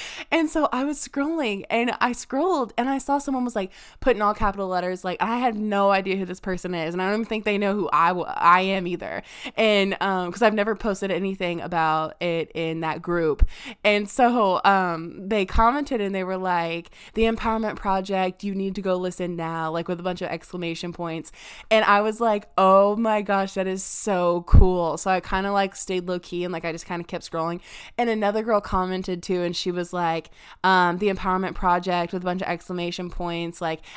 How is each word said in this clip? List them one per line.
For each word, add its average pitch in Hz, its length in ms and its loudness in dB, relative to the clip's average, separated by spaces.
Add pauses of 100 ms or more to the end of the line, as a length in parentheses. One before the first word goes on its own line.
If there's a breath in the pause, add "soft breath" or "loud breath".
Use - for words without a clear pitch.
(320 loud breath)
And 320 180 2
so 311 220 2
I 247 100 0
was 285 160 -2
scrolling 277 720 -2
and 233 300 0
I 240 100 0
scrolled 277 640 -2
and 254 140 0
I 269 80 -2
saw 277 200 0
someone 269 260 -2
was, 240 100 -4
like, 190 160 -4 (300 loud breath)
put 180 160 4
in 208 60 -2
all 208 120 2
capital 202 320 -2
letters, 180 380 -2
like, 180 180 -4
I 226 160 0
had 247 180 0
no 202 340 2
idea 190 260 2
who 190 80 -4
this 180 160 -8
person 185 340 -4
is. 165 180 -4
And 180 80 -4
I 180 40 -2
don't 208 160 0
even 220 60 -4
think 220 180 -4
they 208 120 0
know 202 180 0
who 202 180 -2
I 165 160 4
w-, 180 180 0
I 180 360 6
am 190 260 -2
either. - 340 -6 (340 loud breath)
And, 202 440 4
um, 185 320 -2
'cause 196 100 -2
I've 220 100 6
never 214 220 0
posted 202 300 -2
anything 185 560 -2
about 160 600 0
it 170 320 -2
in 160 260 -4
that 160 220 -4
group. 170 440 2 (380 loud breath)
And 208 240 2
so, 240 560 4
um, 180 640 0
they 202 160 0
commented 247 560 2
and 196 140 -2
they 190 100 -2
were 185 140 -4
like, 170 540 -2 (200 loud breath)
"The 226 120 2
Empowerment 220 520 0
Project, 190 640 -2
you 202 120 -4
need 190 220 -4
to 208 40 -6
go 185 160 0
listen 180 400 -4
now," 165 340 -4
like, 165 160 -4
with 175 140 -4
a - 20 -10
bunch 180 200 -4
of 175 80 -4
exclamation 170 640 -6
points. 165 360 -8 (400 loud breath)
And 220 140 6
I 202 160 6
was 220 220 0
like, 214 340 0
"Oh 196 400 6
my 220 240 0
gosh, 196 320 0
that 190 140 -2
is 190 180 -4
so 175 640 0
cool." 180 500 8
So 196 140 -4
I 185 100 0
kinda, 196 320 -4
like, 196 240 0
stayed 180 320 -4
low 180 100 -2
key 175 240 -6
and, 180 120 -4
like, 165 100 -6
I 165 80 -4
just 165 140 -12
kinda 170 180 -6
kept 175 260 -10
scrolling. 170 300 -4 (380 loud breath)
And 240 100 0
another 214 340 0
girl 214 200 2
commented 185 600 -2
too, 180 200 -2
and 175 120 -2
she - 160 -4
was 175 220 -4
like, 165 380 -2 (320 loud breath)
um, 180 340 4
"The 202 140 0
Empowerment 185 440 -2
Project," 180 600 0
with 180 80 -6
a - 20 -8
bunch 185 160 -2
of - 80 -4
exclamation 175 640 -6
points. 170 500 -6
Like, 160 220 -4 (140 loud breath)